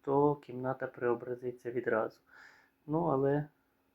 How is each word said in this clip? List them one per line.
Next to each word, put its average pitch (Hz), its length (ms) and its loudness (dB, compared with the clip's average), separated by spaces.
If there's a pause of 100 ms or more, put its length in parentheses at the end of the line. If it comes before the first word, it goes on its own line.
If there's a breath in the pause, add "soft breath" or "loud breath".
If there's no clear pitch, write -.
то 143 320 4
кімната 131 520 -6
преобразиться 123 840 -4
відразу. 117 480 0 (680 soft breath)
Ну, 160 180 0
але 143 400 2 (500)